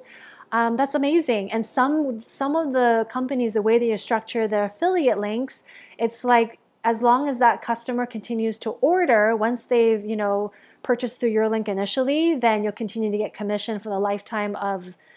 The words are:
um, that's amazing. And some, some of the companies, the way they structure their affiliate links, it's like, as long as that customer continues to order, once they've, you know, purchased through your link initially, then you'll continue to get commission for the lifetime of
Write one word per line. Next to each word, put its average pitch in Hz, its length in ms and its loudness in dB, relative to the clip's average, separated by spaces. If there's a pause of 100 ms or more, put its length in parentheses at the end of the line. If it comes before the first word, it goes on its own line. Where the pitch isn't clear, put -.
(520)
um, 233 240 2
that's 269 180 0
amazing. 277 580 0
And 226 120 -2
some, 269 580 0
some 277 340 -4
of 311 160 -2
the 233 380 4
companies, 254 440 -2
the 214 80 2
way 220 160 4
they 233 180 2
structure 220 520 -2
their 208 160 0
affiliate 302 540 2
links, 214 440 -4 (360)
it's 226 260 -2
like, 233 340 2 (260)
as 226 180 0
long 247 260 4
as 254 100 -2
that 233 220 4
customer 240 460 -4
continues 220 520 -4
to - 120 -6
order, 269 640 4
once 233 280 -2
they've, 226 400 2
you 214 120 -4
know, 202 360 -2 (300)
purchased 240 360 -2
through 233 120 0
your 220 180 2
link 220 200 -2
initially, 269 640 0
then 226 280 2
you'll 208 100 -2
continue 220 380 -4
to 208 80 -2
get 214 160 -4
commission 208 440 -4
for 208 100 -10
the 202 100 -2
lifetime 202 580 -4
of 190 400 -6 (200)